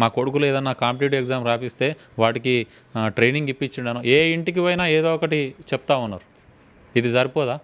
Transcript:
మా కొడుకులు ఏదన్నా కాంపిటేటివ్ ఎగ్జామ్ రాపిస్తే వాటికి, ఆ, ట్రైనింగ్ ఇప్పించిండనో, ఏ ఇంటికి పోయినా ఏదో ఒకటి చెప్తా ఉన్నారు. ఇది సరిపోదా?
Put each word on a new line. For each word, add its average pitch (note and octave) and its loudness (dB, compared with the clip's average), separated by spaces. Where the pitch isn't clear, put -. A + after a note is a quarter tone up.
మా A#2 4
కొడుకులు C3+ 0
ఏదన్నా C3+ -2
కాంపిటేటివ్ C3 -2
ఎగ్జామ్ B2+ -4
రాపిస్తే B2 -2
వాటికి, A#2 2
ఆ, A2 0
ట్రైనింగ్ B2+ 2
ఇప్పించిండనో, B2 -6
ఏ D3 4
ఇంటికి E3+ -2
పోయినా F3+ 0
ఏదో D#3+ 2
ఒకటి D#3 -2
చెప్తా - -2
ఉన్నారు. G#2+ -4
ఇది A#2+ 2
సరిపోదా? B2+ 0